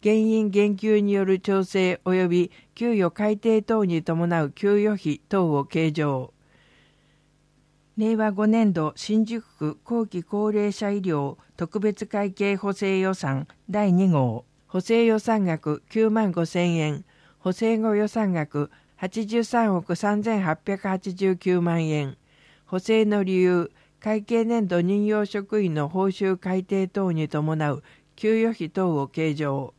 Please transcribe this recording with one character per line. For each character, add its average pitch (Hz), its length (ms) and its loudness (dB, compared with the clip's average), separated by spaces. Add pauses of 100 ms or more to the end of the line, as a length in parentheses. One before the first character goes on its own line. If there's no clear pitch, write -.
原 208 140 2
因 220 340 2
減 202 280 2
給 214 240 2
に 202 100 0
よ 196 140 2
る 190 140 2
調 190 260 0
整 185 400 0
及 185 220 2
び 175 240 2 (220)
給 233 220 -2
与 180 160 2
改 214 260 -2
定 220 240 2
等 220 220 0
に 170 180 0
伴 170 440 0
う 139 60 -6
給 202 280 2
与 214 140 2
費 156 340 -4
等 180 260 0
を 139 120 0
計 160 260 -2
上。 143 400 -4 (1700)
令 220 200 0
和 220 140 2
五 202 140 0
年 214 280 4
度 156 240 -2
新 214 280 0
宿 226 160 -8 (160)
区 151 260 -4
後 233 220 -2
期 180 160 -8
高 208 300 -2
齢 208 180 0
者 202 220 -4
医 202 100 -2
療 147 360 -2 (180)
特 170 240 -6
別 208 260 -2
会 202 280 -4
計 202 240 -2
補 196 160 -4
正 190 260 0
予 190 140 0
算 139 340 -4 (220)
第 208 240 2
二 190 160 4
号。 127 340 0 (240)
補 185 140 -4
正 226 240 2
予 220 120 4
算 214 280 0
額 156 420 -2
九 220 220 2
万 214 240 0
五 170 120 0
千 175 300 0
円。 151 300 -2 (360)
補 185 120 -2
正 226 240 0
後 220 180 0
予 208 120 2
算 208 260 -2
額 147 360 -4 (280)
八 196 280 -6
十 226 180 0
三 226 320 0
億 170 200 -2
三 208 260 -2
千 214 200 -2
八 160 140 0
百 196 200 -6
八 190 220 -4
十 185 400 -2
九 180 240 0
万 170 260 0
円。 147 300 -4 (500)
補 185 120 -4
正 220 260 2
の 208 180 2
理 185 180 2
由、 180 300 2 (300)
会 214 220 -2
計 226 200 0
年 226 240 0
度 175 140 0
任 202 240 0
用 214 200 0
職 202 360 -2
員 180 120 0
の 147 140 -2
報 185 220 0
酬 190 260 -2
改 185 280 -4
定 190 240 -2
等 190 260 -2
に 156 160 -2
伴 156 420 -2
う 135 120 -6 (320)
給 220 240 0
与 226 100 2
費 175 200 -6
等 175 320 0
を 139 60 -4
計 160 260 -2
上。 139 460 -4